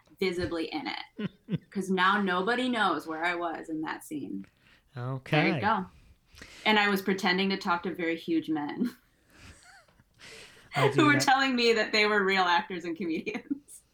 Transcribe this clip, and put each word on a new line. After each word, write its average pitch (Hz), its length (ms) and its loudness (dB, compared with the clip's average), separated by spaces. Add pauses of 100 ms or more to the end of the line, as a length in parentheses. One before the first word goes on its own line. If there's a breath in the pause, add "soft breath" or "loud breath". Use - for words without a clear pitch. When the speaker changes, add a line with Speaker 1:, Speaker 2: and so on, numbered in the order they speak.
(200)
Speaker 1:
visibly 170 520 -2
in 139 140 -6
it." - 800 -8
Speaker 2:
<laughs> - 60 -20
Speaker 1:
'Cause 190 200 -4
now 190 320 4
nobody 202 460 0
knows 190 400 0
where 160 160 -4
I 175 100 0
was 170 360 -6
in 156 120 -6
that - 220 -8
scene. 98 420 -8 (500 soft breath)
Speaker 2:
Okay. 127 400 -4 (140)
Speaker 1:
There - 60 0
you - 40 -2
go. 202 260 0 (800 loud breath)
And 214 140 4
I 202 100 2
was 196 140 0
pretending 190 480 0
to 196 60 0
talk 180 260 -2
to 170 120 -6
very 165 220 -2
huge 165 320 -2
men 156 460 -4
<laughs> - 60 -20 (1800 loud breath)
Speaker 2:
I - 120 4
do - 120 4
Speaker 1:
who 302 60 6
were 294 80 6
Speaker 2:
that. 285 80 2
Speaker 1:
telling 269 340 4
me 233 160 4
that 214 200 2
they 214 140 4
were 208 180 2
real 190 200 2
actors 175 400 0
and 170 120 -6
comedians. 214 840 -6 (120)